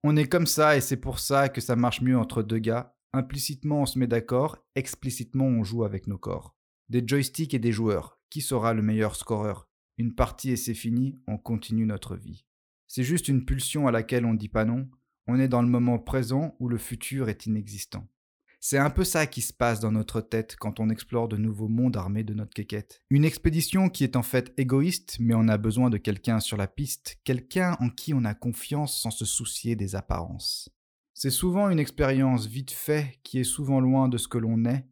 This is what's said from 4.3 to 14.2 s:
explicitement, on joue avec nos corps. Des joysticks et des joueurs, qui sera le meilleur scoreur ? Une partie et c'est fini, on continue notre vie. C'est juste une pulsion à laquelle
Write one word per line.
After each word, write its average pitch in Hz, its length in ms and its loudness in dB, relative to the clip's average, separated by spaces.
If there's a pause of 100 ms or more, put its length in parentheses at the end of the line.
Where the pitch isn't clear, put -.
explicitement, 135 720 -4
on 120 180 2
joue 113 200 -2
avec 101 220 -4
nos 98 120 -6
corps. - 360 -8 (360)
Des 120 140 2
joysticks 139 500 -2
et 131 40 0
des 113 140 2
joueurs, 104 560 -2
qui 151 140 -8
sera 117 320 0
le 110 80 0
meilleur 107 340 0
scoreur ? 107 540 -6 (260)
Une 117 180 -2
partie 127 360 -2
et 120 60 0
c'est 120 180 -4
fini, 123 420 -2 (100)
on 107 120 -4
continue 113 480 -2
notre 101 280 -6
vie. 90 300 -16 (440)
C'est - 140 -4
juste 156 240 0
une 131 180 2
pulsion 135 440 0
à - 20 4
laquelle 117 340 0